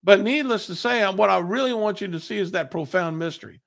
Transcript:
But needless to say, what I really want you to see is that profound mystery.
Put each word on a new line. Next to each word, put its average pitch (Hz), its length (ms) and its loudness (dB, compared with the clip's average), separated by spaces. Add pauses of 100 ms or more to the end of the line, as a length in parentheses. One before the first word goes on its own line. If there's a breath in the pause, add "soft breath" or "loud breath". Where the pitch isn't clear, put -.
But 202 180 8
needless 247 440 0
to 180 100 -10
say, 233 360 2
what 196 180 2
I 190 80 4
really 240 360 0
want 214 280 -2
you 202 60 -6
to 165 120 -6
see 214 180 -8
is 185 140 -2
that 165 200 -4
profound 165 480 -2
mystery. 156 480 -8